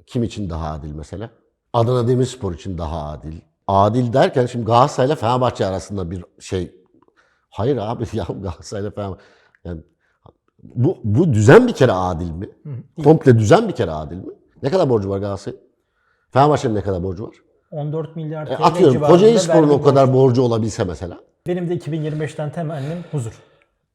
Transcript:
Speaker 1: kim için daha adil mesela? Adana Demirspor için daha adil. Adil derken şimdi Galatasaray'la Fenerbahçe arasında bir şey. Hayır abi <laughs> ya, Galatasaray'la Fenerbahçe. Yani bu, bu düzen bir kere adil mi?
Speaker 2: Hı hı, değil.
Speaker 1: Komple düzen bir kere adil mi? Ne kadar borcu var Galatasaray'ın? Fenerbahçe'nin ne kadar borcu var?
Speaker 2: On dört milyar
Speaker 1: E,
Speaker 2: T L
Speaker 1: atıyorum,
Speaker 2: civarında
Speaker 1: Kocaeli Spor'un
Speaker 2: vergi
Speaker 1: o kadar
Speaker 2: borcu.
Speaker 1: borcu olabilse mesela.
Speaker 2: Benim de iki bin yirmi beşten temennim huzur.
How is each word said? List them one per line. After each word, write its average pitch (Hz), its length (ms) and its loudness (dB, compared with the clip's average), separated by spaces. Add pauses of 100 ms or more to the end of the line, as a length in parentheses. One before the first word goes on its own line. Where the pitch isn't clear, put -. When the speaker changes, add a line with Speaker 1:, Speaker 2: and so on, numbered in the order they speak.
Speaker 1:
kim 120 180 -6
için 104 260 -8
daha 80 220 -6
adil 76 200 -12
mesela? 85 380 -12 (440)
Adana 120 340 0
Demirspor 123 460 -2
için 87 240 -10
daha 78 340 -8
adil. 76 220 -14 (340)
Adil 107 460 2
derken 139 320 2
şimdi 120 200 -6
Galatasaray'la 131 500 2
Fenerbahçe 120 500 -2
arasında 95 460 -6
bir 90 120 -10 (160)
şey. 92 360 -8 (720)
Hayır 123 280 -2
abi 117 320 -6
<laughs> - 40 -10
ya, 104 100 -6 (180)
Galatasaray'la 98 500 -10
Fenerbahçe. 98 320 -10 (420)
Yani 85 160 -12 (840)
bu, 127 400 -2
bu 120 300 2
düzen 135 340 8
bir 233 60 -4
kere 123 180 4
adil 90 400 -2
mi? 87 180 -10 (140)
Speaker 2:
Hı 151 60 -16
hı, 143 40 -12
değil. - 300 -14
Speaker 1:
Komple 147 360 6
düzen 160 280 4
bir 175 60 -4
kere 90 180 -4
adil 78 260 -8
mi? 185 160 -14 (300)
Ne 139 60 -4
kadar 170 200 2
borcu 104 200 0
var 98 100 -2
Galatasaray'ın? 98 440 -8 (680)
Fenerbahçe'nin 135 440 2
ne 101 60 -2
kadar 95 220 -4
borcu 95 240 -8
var? - 80 -20 (360)
Speaker 2:
On 147 220 -8
dört 156 220 -8
milyar 156 320 -10
Speaker 1:
E, - 20 -10
Speaker 2:
T 127 40 -6
L 151 120 0
Speaker 1:
atıyorum, 165 280 4
Speaker 2:
civarında 147 240 4
Speaker 1:
Kocaeli 220 220 6
Spor'un 165 220 2
Speaker 2:
vergi 147 120 4
Speaker 1:
o 135 80 2
kadar 135 260 4
Speaker 2:
borcu. 127 120 4
Speaker 1:
borcu 131 220 4
olabilse 113 420 -2
mesela. 90 360 -8 (280)
Speaker 2:
Benim 175 220 -4
de 180 60 -4
iki 170 160 -10
bin 160 100 -6
yirmi 151 180 -6
beşten 151 320 -8
temennim 156 460 -8 (140)
huzur. 120 320 -8 (520)